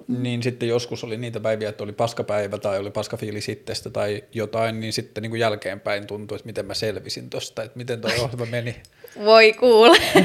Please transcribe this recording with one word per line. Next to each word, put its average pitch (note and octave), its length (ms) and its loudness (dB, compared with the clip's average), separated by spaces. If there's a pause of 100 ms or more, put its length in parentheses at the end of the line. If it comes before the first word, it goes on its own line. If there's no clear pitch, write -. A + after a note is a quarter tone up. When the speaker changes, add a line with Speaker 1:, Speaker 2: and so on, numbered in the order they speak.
Speaker 1:
Mm. B2 160 -4
Speaker 2:
niin A#2+ 200 -2
sitten A#2+ 260 -2
joskus A#2+ 340 -2
oli A2+ 140 -8
niitä A#2 220 -8
päiviä, G#2+ 300 -2
että G#2 140 -10
oli G#2 80 -8
paskapäivä G#2 680 -2
tai G2+ 220 -2
oli G2+ 120 -8
paskafiilis G#2+ 580 -6
itsestä - 400 -10
tai G#2 340 -4 (100)
jotain, A2 460 -4
niin A2 140 -6
sitten, A2 280 -8
niinku, A2+ 140 -8
jälkeenpäin G#2 720 -4
tuntui, G#2 280 -10
että - 100 -14
miten G#2+ 200 -8
mä G2 80 -10
selvisin A2 560 -6
tosta, - 340 -10
että A2 140 -14
miten A#2 240 -8
toi A2 180 -2
ohjelma A#2+ 260 -4
meni. A#2 300 -6 (260)
Speaker 1:
<laughs> - 240 -10
Voi A3 280 8
kuule. A#3+ 440 8 (280)